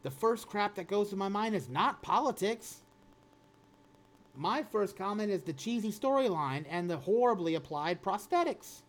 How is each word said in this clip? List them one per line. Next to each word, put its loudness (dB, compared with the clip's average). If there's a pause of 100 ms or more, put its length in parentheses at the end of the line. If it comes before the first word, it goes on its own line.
the -6
first 0
crap -2
that -8
goes 0
to -6
my -2
mind -2
is -4
not 0
politics. 0 (1500)
My 0
first -2
comment -2
is 0
the -6
cheesy -2
storyline 2
and -2
the 0
horribly 4
applied -2
prosthetics. 0